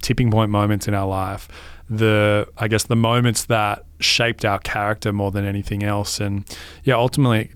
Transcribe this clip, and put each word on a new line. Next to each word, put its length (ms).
tipping 280
point 200
moments 360
in 80
our 120
life, 420
the, 560
I 100
guess, 160
the 120
moments 500
that 380
shaped 460
our 160
character 520
more 200
than 120
anything 380
else. 380
And, 240
yeah, 100
ultimately 600